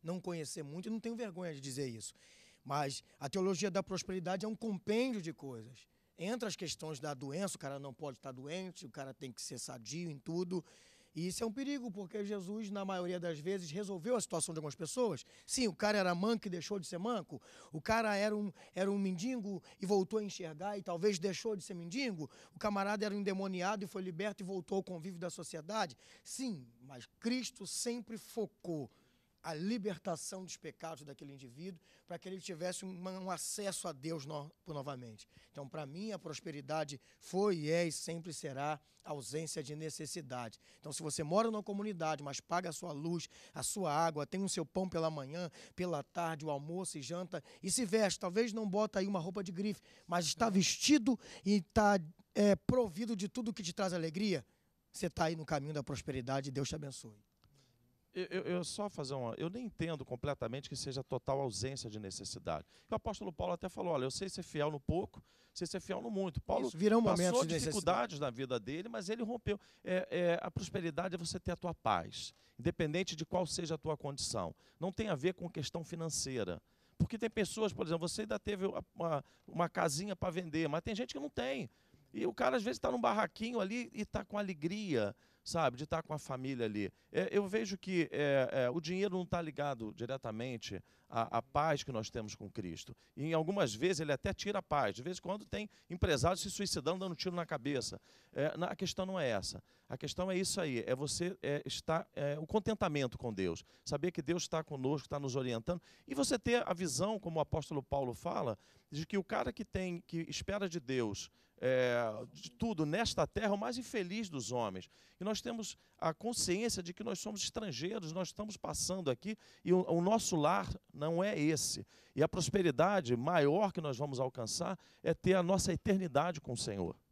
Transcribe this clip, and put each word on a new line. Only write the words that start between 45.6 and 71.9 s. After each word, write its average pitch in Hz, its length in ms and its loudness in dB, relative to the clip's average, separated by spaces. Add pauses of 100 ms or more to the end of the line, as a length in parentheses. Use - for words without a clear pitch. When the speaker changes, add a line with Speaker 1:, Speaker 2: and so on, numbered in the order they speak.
Speaker 1:
pela 170 300 -2
tarde, 160 420 -4
o 151 60 -2
almoço 165 460 -4
e 143 40 -8
janta, 170 400 -6 (220)
e 185 80 0
se 247 140 4
veste, 196 340 4
talvez 208 320 2
não 214 180 -2
bota 208 300 2
aí 190 80 2
uma 196 140 0
roupa 190 200 -4
de 180 120 -6
grife, 202 260 -2 (260)
mas 170 200 2
está 226 240 2
vestido 220 680 6 (280)
e 202 160 6
tá, 208 360 6 (380)
é, 208 220 8
provido 226 580 2
de 190 140 -2
tudo 233 240 -2
que 208 100 -8
te 170 80 -2
traz 190 220 0
alegria, 165 520 0 (460)
você - 180 -2
tá - 160 2
aí 165 120 2
no 156 80 -8
caminho 147 280 0
da 147 80 -2
prosperidade 135 680 -2
e - 20 -6
Deus 135 160 0
te 151 80 -4
abençoe. 127 420 -10 (920)
Speaker 2:
Eu, 180 140 -4
eu, 180 180 -4
eu 175 200 0
só 208 260 -4
fazer 139 240 -4
uma, 120 240 -2
eu 170 140 -2
nem 247 160 -6
entendo 160 360 -4
completamente 135 640 -2
que 143 80 -8
seja 131 280 -4
total 135 380 0
ausência 120 500 -4
de 107 80 -8
necessidade. 90 640 -4 (240)
O 220 60 0
apóstolo 202 360 -4
Paulo 180 220 -2
até 175 160 -4
falou, 170 240 -2
"Olha, 135 100 2
eu 135 80 2
sei 190 160 -4
ser 185 140 -8
fiel 151 300 0
no 147 80 -6
pouco, - 440 0 (300)
sei 175 140 -4
ser 190 120 -4
fiel - 220 -4
no 233 80 -6
muito." 190 320 -2
Paulo - 260 2
Speaker 1:
Isso, 156 100 -4
virão 214 240 8
momentos 180 300 6
Speaker 2:
passou - 140 6
Speaker 1:
de 160 80 0
necessidade. 156 220 0
Speaker 2:
dificuldades 185 440 2
na 139 120 0
vida 123 280 -2
dele, 156 300 -6
mas 208 200 -6
ele 226 120 -2
rompeu. 214 380 -2 (240)
É, 185 260 0
é, 175 320 4
a - 80 -4
prosperidade 170 640 -2
é 175 60 -4
você 170 200 -4
ter - 120 -2
a 170 40 0
tua 170 180 -4
paz, - 600 0 (260)